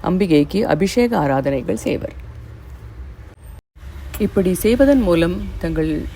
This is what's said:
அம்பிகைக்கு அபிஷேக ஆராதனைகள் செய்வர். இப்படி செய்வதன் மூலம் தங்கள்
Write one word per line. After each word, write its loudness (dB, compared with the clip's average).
அம்பிகைக்கு 4
அபிஷேக 2
ஆராதனைகள் 0
செய்வர். -4
இப்படி 2
செய்வதன் 4
மூலம் 2
தங்கள் -2